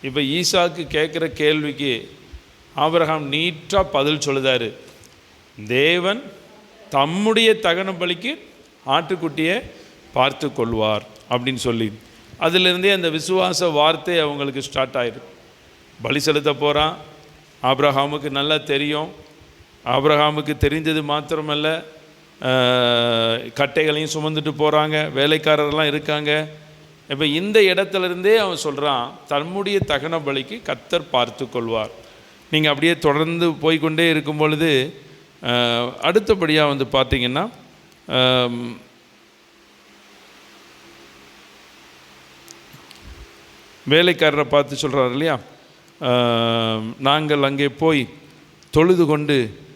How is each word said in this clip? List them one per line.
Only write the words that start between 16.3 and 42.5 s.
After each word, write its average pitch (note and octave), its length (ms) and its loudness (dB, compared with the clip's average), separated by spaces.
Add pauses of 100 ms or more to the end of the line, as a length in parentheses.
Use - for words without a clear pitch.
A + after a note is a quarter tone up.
போறான். D3 440 0 (680)
ஆபிரகாமுக்கு C#3+ 680 2
நல்லா C#3+ 280 0
தெரியும். D3 540 -2 (720)
ஆபிரகாமுக்கு D3 760 2
தெரிஞ்சது D#3 440 0
மாத்திரமல்ல, D3+ 800 -2 (640)
ஆ, C3 60 0 (840)
கட்டைகளையும் D3+ 800 -2
சுமந்துட்டு D3+ 460 -4
போறாங்க, D3+ 560 2
வேலைக்காரர்லாம் D3+ 720 2
இருக்காங்க. D3+ 640 -2 (600)
இப்ப C#3+ 160 -2
இந்த F#3+ 340 2
இடத்துல F#3+ 460 2
இருந்தே F3+ 320 2
அவன் F#3+ 260 0
சொல்றான், C#3+ 480 -2 (160)
"தம்முடைய F#3 600 -2
தகன D#3 380 -2
பலிக்கு C#3 360 -6
கர்த்தர் D3+ 480 -4
பார்த்து A#2+ 400 -2
கொள்வார்." A2+ 400 -4 (640)
நீங்க D#3 180 2
அப்படியே D3+ 280 2
தொடர்ந்து D#3+ 520 2
போய்க்கொண்டே D#3+ 600 0
இருக்கும் D3+ 280 -2
பொழுது, D3+ 640 0 (420)
ஆ, A#2+ 400 0 (180)
அடுத்தபடியா F3 640 2
வந்து C#3 180 0
பார்த்தீங்கன்னா, C3+ 640 0 (580)
ஆம், B2 720 0 (4000)